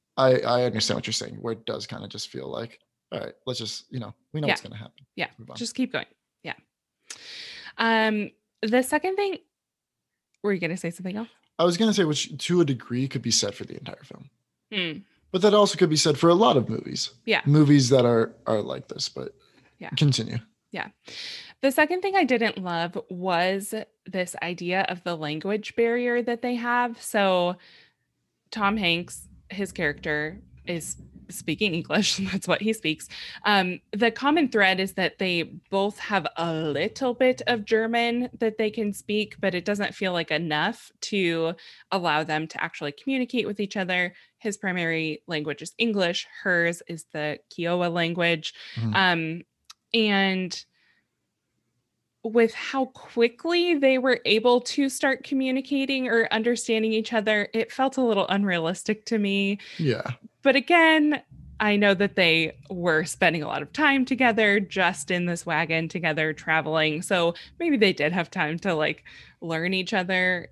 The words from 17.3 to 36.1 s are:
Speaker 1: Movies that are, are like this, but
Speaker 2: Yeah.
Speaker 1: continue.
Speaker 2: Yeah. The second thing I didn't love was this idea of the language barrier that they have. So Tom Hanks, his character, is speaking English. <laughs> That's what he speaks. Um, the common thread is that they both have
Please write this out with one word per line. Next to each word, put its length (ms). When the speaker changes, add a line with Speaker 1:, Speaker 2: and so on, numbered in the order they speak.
Speaker 1:
Movies 440
that 160
are, 280
are 160
like 280
this, 200
but 240
Speaker 2:
Yeah. 120
Speaker 1:
continue. 480
Speaker 2:
Yeah. 180
The 100
second 300
thing 140
I 80
didn't 340
love 400
was 640
this 360
idea 420
of 200
the 120
language 600
barrier 460
that 200
they 140
have. 460
So 560
Tom 260
Hanks, 500
his 220
character, 720
is 320
speaking 460
English. 420
<laughs> 140
That's 160
what 140
he 120
speaks. 340
Um, 340
the 200
common 380
thread 300
is 140
that 260
they 240
both 300
have 260